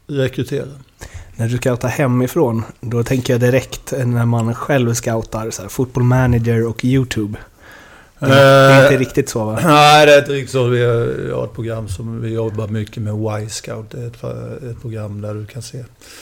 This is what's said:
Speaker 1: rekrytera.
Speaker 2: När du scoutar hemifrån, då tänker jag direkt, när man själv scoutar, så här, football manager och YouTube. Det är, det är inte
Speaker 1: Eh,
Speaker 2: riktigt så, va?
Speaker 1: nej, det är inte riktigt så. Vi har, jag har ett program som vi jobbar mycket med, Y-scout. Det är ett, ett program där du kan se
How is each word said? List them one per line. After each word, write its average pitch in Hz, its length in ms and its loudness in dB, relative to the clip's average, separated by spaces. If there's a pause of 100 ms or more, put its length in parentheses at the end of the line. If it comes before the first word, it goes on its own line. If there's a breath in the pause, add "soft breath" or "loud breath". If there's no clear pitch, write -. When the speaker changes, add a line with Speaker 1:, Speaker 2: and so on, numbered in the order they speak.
Speaker 1:
rekrytera. 135 580 -4 (720 loud breath)
Speaker 2:
När 117 120 -4
du 123 100 -2
scoutar 123 300 -2
hemifrån, 123 760 0 (180)
då 117 220 -4
tänker 127 300 -2
jag 120 80 0
direkt, 123 520 -2 (120)
när 120 200 0
man 117 300 0
själv 120 380 0
scoutar, 113 580 -6
så - 100 -12
här, 98 80 -12
football 127 340 -2
manager 120 640 2
och 113 180 -6
YouTube. 123 520 -2 (840 loud breath)
Det 139 60 -4
är, 135 40 2
det 135 60 6
är 135 480 8
inte 139 120 6
Speaker 1:
Eh, 127 40 2
Speaker 2:
riktigt 131 300 -2
så, 110 160 -4
va? 110 180 -4
Speaker 1:
nej, 151 420 6
det 147 100 8
är 143 40 10
inte 135 120 -4
riktigt 135 200 -6
så. 127 160 0
Vi 120 180 2
har, 120 300 0 (140)
jag - 60 -6
har 123 80 -4
ett 117 100 -10
program 113 340 -8
som 113 340 -8
vi 113 120 -6
jobbar 110 340 -4
mycket 107 360 -6
med, 104 100 -4
Y-scout. 107 760 -8
Det 127 100 -12
är 117 60 -10
ett, 117 560 -12
ett 120 180 -12
program 107 400 -10
där 104 120 -8
du 107 120 -10
kan 113 160 -16
se 127 220 -16 (380 loud breath)